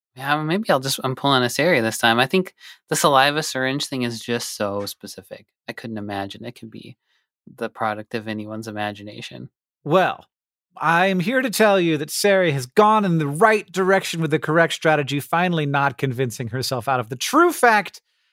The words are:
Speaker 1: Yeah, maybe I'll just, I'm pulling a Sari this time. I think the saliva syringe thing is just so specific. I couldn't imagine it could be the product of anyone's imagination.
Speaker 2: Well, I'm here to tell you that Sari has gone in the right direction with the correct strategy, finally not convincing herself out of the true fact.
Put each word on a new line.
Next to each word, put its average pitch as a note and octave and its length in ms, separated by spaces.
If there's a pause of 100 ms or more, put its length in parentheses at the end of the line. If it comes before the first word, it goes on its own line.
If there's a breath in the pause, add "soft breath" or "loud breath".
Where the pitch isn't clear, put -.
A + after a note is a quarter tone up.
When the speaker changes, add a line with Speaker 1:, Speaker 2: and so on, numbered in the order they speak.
(140)
Speaker 1:
Yeah, C#3+ 300
maybe F#3+ 260
I'll D3 80
just, C3+ 240
I'm C3 140
pulling C3+ 260
a A#2+ 80
Sari D3 300
this A2+ 180
time. A#2 220
I C3 60
think F#3 280 (340 loud breath)
the D#3+ 60
saliva D3 480
syringe C3+ 440
thing B2+ 160
is A#2+ 180
just - 360
so G2+ 300
specific. - 600 (220)
I A#2+ 40
couldn't A2+ 260
imagine G2+ 460
it A#2 100
could A2+ 160
be - 260 (560)
the A#2 160
product G#2+ 460
of A2 140
anyone's A2 400
imagination. G#2+ 840 (320)
Speaker 2:
Well, D#3+ 440 (500)
I'm F3 420
here A#3+ 240
to B3+ 80
tell G3+ 300
you D#3+ 180
that D3+ 120
Sari F#3+ 420
has C3+ 140
gone G#3+ 380
in E3+ 140
the D#3 80
right F#3 440
direction F#3 500
with D#3+ 100
the D#3 80
correct D#3+ 360
strategy, D3 440
finally E3 480
not C#3 320
convincing B2+ 500
herself B2+ 380
out C3 140
of A2+ 80
the C3 80
true E4 360
fact. G#3+ 480 (320)